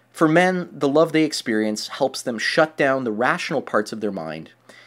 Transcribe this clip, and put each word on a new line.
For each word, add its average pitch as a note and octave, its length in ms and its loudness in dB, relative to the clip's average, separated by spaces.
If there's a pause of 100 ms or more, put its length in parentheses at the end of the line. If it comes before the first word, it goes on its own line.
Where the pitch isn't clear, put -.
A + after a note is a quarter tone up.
(100)
For - 180 2
men, F3+ 440 2
the D3 160 0
love D#3 240 4
they D#3 120 2
experience G#2+ 640 -2
helps - 320 -4
them A#2+ 180 -6
shut - 380 0
down C3+ 280 2
the A2+ 80 -2
rational C3+ 500 -2
parts - 300 -2
of A2 80 -8
their G#2 120 -2
mind, D#2+ 380 -8 (360)